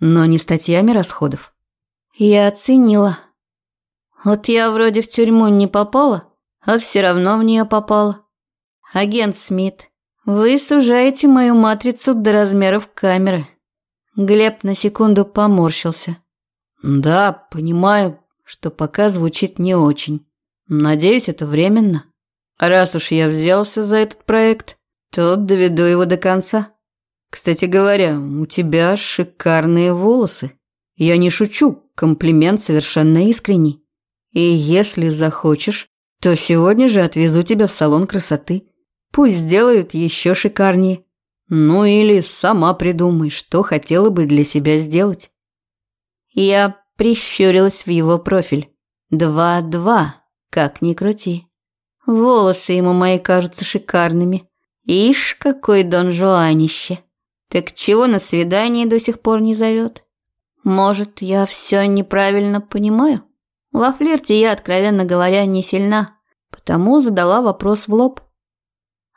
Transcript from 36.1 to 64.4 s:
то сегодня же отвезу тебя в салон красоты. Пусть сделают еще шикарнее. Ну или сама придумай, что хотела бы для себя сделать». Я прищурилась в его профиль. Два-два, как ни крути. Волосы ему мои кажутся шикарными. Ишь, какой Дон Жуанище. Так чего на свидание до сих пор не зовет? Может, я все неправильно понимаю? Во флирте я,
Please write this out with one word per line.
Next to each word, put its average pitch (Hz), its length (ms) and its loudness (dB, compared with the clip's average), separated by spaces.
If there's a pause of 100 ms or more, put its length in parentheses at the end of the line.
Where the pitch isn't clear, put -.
то 180 160 2
сегодня 190 520 2
же 202 140 2
отвезу 165 400 0
тебя 208 240 0
в 190 40 -2
салон 156 360 0
красоты. 185 640 -6 (440)
Пусть 247 240 2
сделают 185 580 2
еще 170 400 -2
шикарнее. 185 680 0 (440)
Ну 160 360 2
или 208 360 4
сама 180 540 0
придумай, 170 560 0
что - 320 -4
хотела 175 480 0
бы 175 160 0
для 147 180 2
себя 151 340 0
сделать». 170 520 -4 (1000)
Я 196 440 2 (200)
прищурилась 196 920 0
в 170 40 -4
его 165 280 2
профиль. 170 520 -4 (400)
Два-два, 170 1120 -2 (280)
как 147 320 -4
ни 170 100 0
крути. 185 540 -6 (600)
Волосы 220 680 0
ему 180 180 0
мои 180 260 2
кажутся 180 460 -2
шикарными. 175 840 -2 (360)
Ишь, 214 540 0
какой 220 440 0
Дон 180 300 -2
Жуанище. 170 880 0 (480)
Так 175 240 -6
чего 220 340 0
на 220 120 2
свидание 202 680 -2
до 226 140 0
сих 226 200 -6
пор 220 200 0
не 220 140 0
зовет? 226 500 -4 (600)
Может, 196 580 -2
я 196 240 -2
все 196 400 -2
неправильно 202 720 -2
понимаю? 214 640 -2 (500)
Во 247 200 0
флирте 294 460 0
я, 220 140 2